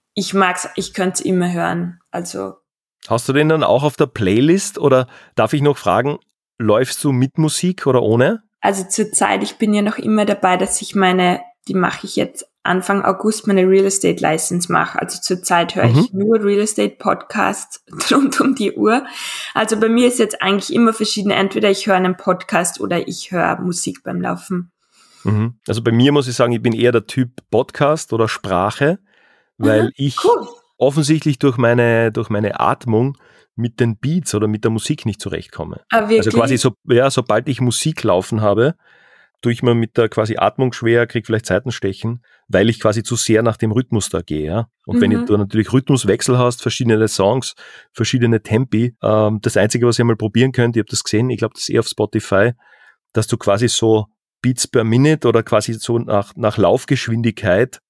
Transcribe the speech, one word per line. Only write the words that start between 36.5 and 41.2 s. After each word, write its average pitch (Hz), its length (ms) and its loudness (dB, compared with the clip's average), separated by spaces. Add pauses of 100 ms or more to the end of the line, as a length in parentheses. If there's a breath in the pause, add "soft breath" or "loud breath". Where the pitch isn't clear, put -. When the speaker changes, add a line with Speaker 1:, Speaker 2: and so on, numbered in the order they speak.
Speaker 2:
so, 127 160 0 (140)
ja, 127 220 4
sobald 120 380 0
ich 127 140 -4
Musik 127 420 -2
laufen 104 380 0
habe, 110 340 2 (640 soft breath)
tue 120 120 0
ich 120 100 -4
mir 120 120 4
mit 117 200 -2
der 113 140 2
quasi 110 280 -2
Atmung 120 360 0
schwer, 117 340 2
krieg 113 180 -6